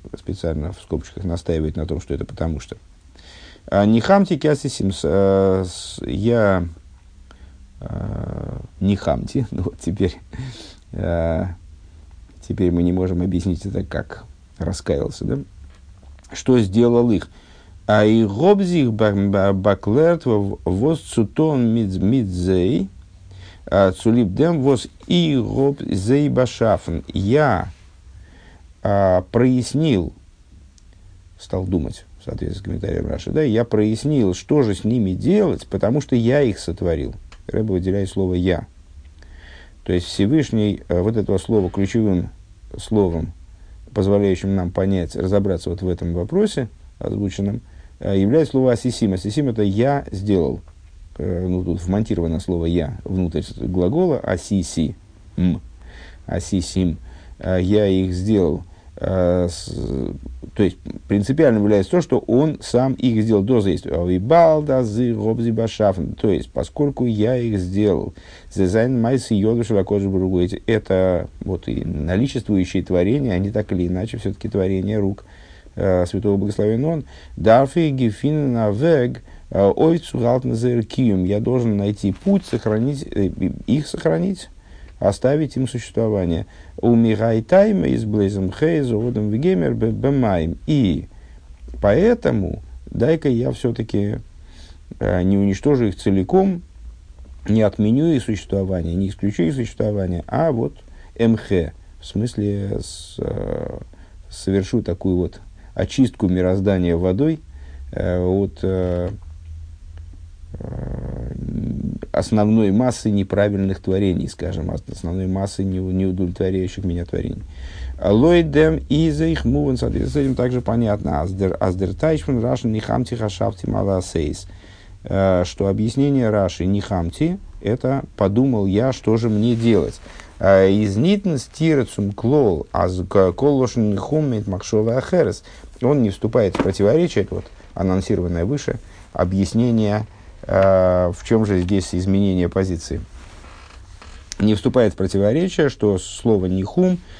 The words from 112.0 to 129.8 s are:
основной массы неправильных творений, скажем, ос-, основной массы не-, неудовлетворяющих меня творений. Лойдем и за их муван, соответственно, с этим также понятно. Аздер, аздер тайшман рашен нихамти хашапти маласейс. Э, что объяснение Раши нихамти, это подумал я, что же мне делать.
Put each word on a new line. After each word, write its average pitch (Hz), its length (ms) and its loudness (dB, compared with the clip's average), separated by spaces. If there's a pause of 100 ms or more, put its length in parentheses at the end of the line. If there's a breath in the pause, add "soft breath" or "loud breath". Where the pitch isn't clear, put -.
основной 107 600 2
массы 117 380 0
неправильных 98 720 0
творений, 92 480 0
скажем, 87 420 -6
ос-, - 220 -6
основной 92 360 -4
массы 98 360 -2
не-, 92 160 -2
неудовлетворяющих 92 1040 -2
меня 87 220 -2
творений. - 380 -6 (560 loud breath)
Лойдем 151 920 4
и 160 200 2
за 151 160 -2
их 160 180 -2
муван, 135 340 0
соответственно, 127 460 -2
с - 20 0
этим 131 100 0
также 123 260 0
понятно. 104 600 0
Аздер, 92 380 -2
аздер 95 360 -2
тайшман 151 480 0
рашен 120 280 0
нихамти 113 440 -2
хашапти 107 520 -4
маласейс. 98 800 -2 (640 loud breath)
Э, 95 360 2
что 98 220 -2
объяснение 120 640 2
Раши 95 360 0
нихамти, 98 760 -2 (220)
это 127 420 -2 (140)
подумал 107 480 2
я, 104 260 2
что 110 240 0
же 113 140 0
мне 110 260 2
делать. 113 460 2 (380 loud breath)